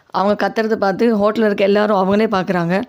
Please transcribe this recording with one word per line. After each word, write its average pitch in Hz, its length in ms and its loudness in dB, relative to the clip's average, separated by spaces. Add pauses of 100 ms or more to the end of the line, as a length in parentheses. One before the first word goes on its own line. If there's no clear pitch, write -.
(120)
அவங்க 202 300 0
கத்துறத 214 340 -2
பார்த்து 196 300 0 (120)
ஹோட்டல்ல 214 320 0
இருக்க 202 140 0
எல்லாரும் 202 360 2
அவங்களே 202 280 2
பார்க்குறாங்க. 180 480 -2 (140)